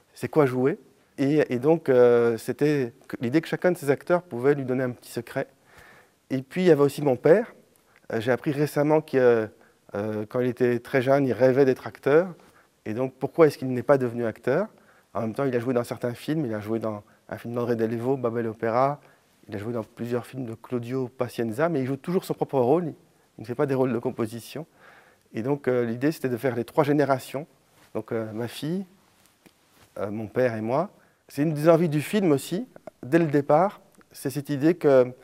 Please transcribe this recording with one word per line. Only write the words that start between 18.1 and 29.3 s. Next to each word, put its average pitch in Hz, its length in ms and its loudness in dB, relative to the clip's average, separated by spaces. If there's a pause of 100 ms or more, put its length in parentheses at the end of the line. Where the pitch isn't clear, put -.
Babel 117 300 -4
Opéra. 117 520 -2 (500)
Il 104 60 -12
a 104 40 -8
joué 113 160 -8
dans 113 100 -6
plusieurs 117 400 -6
films 131 220 -10
de 113 80 -10
Claudio 123 540 -6
Pacienza, 120 600 -4
mais 156 120 -2
il 127 60 -2
joue 135 100 -2
toujours 180 280 -4
son - 80 -6
propre - 260 -2
rôle. 143 360 2 (440)
Il - 40 -16
ne 113 40 -14
fait 117 80 -8
pas 147 120 0
des 135 80 -2
rôles 127 180 2
de 113 60 -2
composition. 117 680 -6 (680)
Et 135 80 -4
donc, 143 260 -4
euh, 123 160 2
l'idée, 123 280 -2
c'était - 180 -6
de 120 80 -2
faire 117 180 -2
les 117 80 -2
trois - 200 0
générations. 139 600 0 (480)
Donc, 107 180 -8
euh, 110 200 -4
ma 117 160 -6
fille, 180 380 -8 (1120)